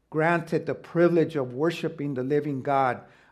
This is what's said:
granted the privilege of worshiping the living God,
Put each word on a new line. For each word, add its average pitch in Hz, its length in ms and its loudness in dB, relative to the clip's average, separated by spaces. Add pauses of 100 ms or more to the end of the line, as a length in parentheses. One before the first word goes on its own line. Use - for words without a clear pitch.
(120)
granted 165 560 0
the 139 80 -4
privilege 170 600 2
of 127 200 -4
worshiping 151 580 -4
the 127 80 -4
living 143 400 -2
God, 131 400 0 (300)